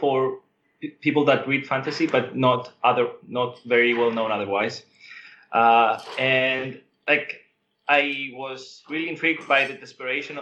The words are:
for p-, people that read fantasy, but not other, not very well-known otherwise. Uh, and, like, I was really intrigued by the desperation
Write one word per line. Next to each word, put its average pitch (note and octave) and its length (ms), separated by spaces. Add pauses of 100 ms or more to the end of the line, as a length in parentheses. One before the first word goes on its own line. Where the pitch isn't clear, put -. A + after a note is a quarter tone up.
for C3 360 (420)
p-, D3 80 (180)
people D3 180
that - 240
read C3+ 180
fantasy, C#3+ 400
but B2+ 300
not B2+ 360 (180)
other, B2 160 (200)
not B2 380
very A#2+ 300
well-known A#2 360
otherwise. G#2 540 (680)
Uh, A2+ 460 (200)
and, C3 640 (280)
like, D3 320 (480)
I C#3+ 460
was C3 540
really D#3+ 200
intrigued D#3+ 400
by C3+ 180
the C3+ 80
desperation C3+ 680